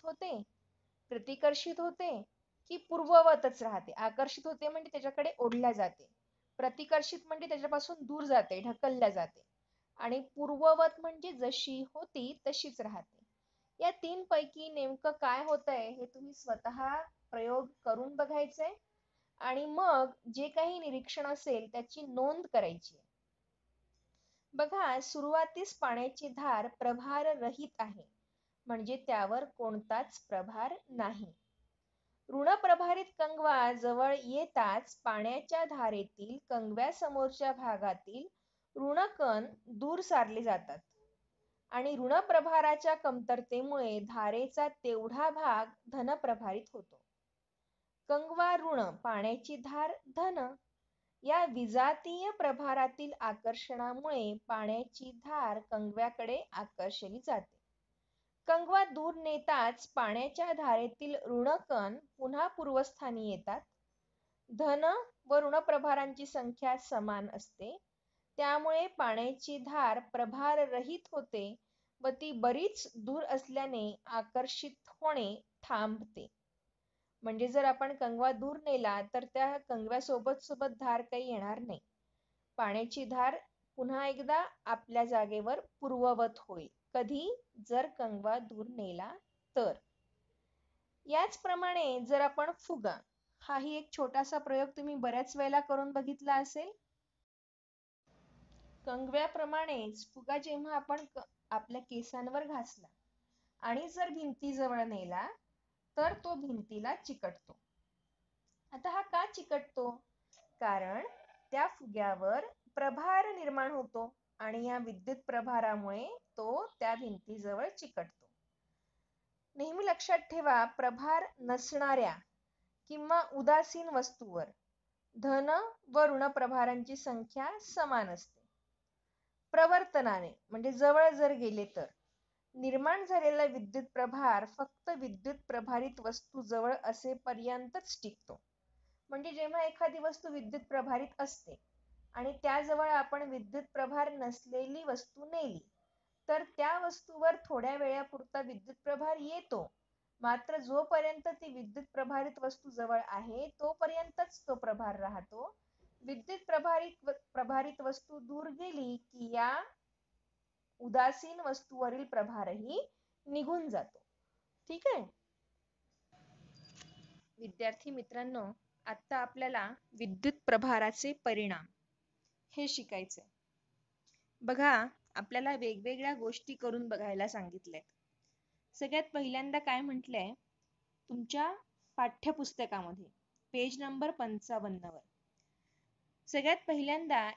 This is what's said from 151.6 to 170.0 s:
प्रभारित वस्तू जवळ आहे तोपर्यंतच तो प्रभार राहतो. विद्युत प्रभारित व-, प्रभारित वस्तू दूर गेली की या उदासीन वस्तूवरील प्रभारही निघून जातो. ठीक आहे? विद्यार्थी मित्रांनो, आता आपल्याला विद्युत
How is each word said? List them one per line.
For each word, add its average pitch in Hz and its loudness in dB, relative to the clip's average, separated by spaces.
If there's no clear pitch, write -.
प्रभारित 277 -2
वस्तू 262 -6
जवळ 233 0
आहे 226 -6
तोपर्यंतच 330 -2
तो 269 0
प्रभार 214 -4
राहतो. 208 -8
विद्युत 277 -8
प्रभारित 330 2
व-, 277 -2
प्रभारित 269 -2
वस्तू 269 -6
दूर 285 -10
गेली 285 -8
की 233 -14
या 233 2
उदासीन 262 2
वस्तूवरील 262 -4
प्रभारही 214 -4
निघून 294 -4
जातो. 185 -6
ठीक 339 -2
आहे? 370 0
विद्यार्थी 220 -4
मित्रांनो, 247 -6
आता 220 -6
आपल्याला 254 -2
विद्युत 214 0